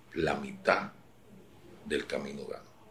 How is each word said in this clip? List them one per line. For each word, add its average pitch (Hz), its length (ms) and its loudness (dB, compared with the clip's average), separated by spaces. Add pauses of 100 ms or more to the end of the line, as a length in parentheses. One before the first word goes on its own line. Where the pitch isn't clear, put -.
(140)
la 73 220 2
mitad 95 560 2 (920)
del - 200 2
camino 69 400 -4
ganado. - 220 -10 (240)